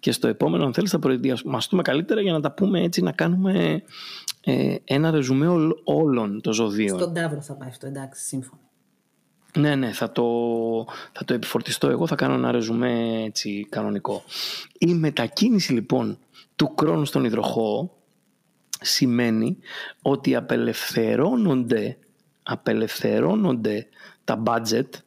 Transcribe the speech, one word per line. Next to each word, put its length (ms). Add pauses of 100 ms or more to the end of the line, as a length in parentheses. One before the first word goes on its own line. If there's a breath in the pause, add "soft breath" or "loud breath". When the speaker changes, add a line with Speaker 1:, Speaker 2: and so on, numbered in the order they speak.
Speaker 1:
και 120
στο 160
επόμενο, 360
αν 100
θέλεις, 160
θα 80
προετοιμαστούμε 840
καλύτερα 380
για 120
να 80
τα 120
πούμε 300
έτσι, 200
να 100
κάνουμε, 720 (640 loud breath)
ε, 300 (100)
ένα 260
ρεζουμέ 360
όλ-, 380
όλων 560
των 120
ζωδίων. 460
Speaker 2:
Στον 160
Ταύρο 260
θα 140
πάει 140
αυτό, 180
εντάξει, 380
σύμφωνα. 380 (960)
Speaker 1:
Ναι, 160
ναι, 180
θα 200
το, 120 (880 loud breath)
θα 120
το 100
επιφορτιστώ 540
εγώ, 180
θα 80
κάνω 200
ένα 160
ρεζουμέ 760
έτσι 460
κανονικό. 520 (560 loud breath)
Η 160
μετακίνηση, 800
λοιπόν, 460 (380 loud breath)
του 180
Κρόνου 300
στον 200
Υδροχόο 680 (880)
σημαίνει 800 (440 loud breath)
ότι 340
απελευθερώνονται, 1600 (440)
απελευθερώνονται 1400 (380 loud breath)
τα 220
budget 420 (180)